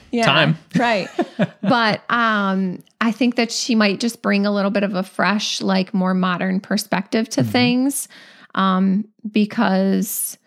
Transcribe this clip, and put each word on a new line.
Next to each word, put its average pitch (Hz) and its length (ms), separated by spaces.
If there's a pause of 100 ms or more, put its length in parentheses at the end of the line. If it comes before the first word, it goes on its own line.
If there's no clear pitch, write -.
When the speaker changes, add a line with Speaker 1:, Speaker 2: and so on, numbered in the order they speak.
(120)
Speaker 1:
Yeah, 233 140
Speaker 2:
Time. 160 320 (100)
<laughs> - 100
Speaker 1:
right. 226 320 (520)
But, 220 480
um, 196 720 (200)
I 226 100
think 247 240
that 233 160
she - 240
might 208 240
just 233 220
bring 202 240
a 208 60
little 202 200
bit 196 120
of 202 120
a 185 80
fresh, 202 580
like, 190 320
more 185 200
modern 185 480
perspective - 680
to - 100
Speaker 2:
Mm-hmm. 226 100
Speaker 1:
things, 247 560 (480)
um, 190 500 (240)
because 196 1160